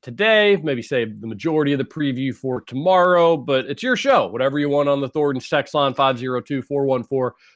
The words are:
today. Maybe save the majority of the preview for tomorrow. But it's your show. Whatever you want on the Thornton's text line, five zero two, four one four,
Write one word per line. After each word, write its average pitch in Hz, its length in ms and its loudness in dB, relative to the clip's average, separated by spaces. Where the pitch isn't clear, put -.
today. 208 540 2
Maybe 147 260 -4
save 110 400 -4
the 113 60 -10
majority 143 440 -2
of 139 60 0
the 131 80 -4
preview 135 480 -4
for 127 280 -6
tomorrow. 175 760 4
But 131 280 -2
it's 139 180 -8
your 254 120 0
show. 226 300 2
Whatever 131 320 -2
you 147 120 0
want 143 200 2
on 139 120 0
the 135 80 -4
Thornton's 143 380 -2
text 143 280 -2
line, 139 180 2
five 135 240 2
zero 127 240 -4
two, 135 220 -6
four 139 220 -2
one 131 180 0
four, 127 320 -4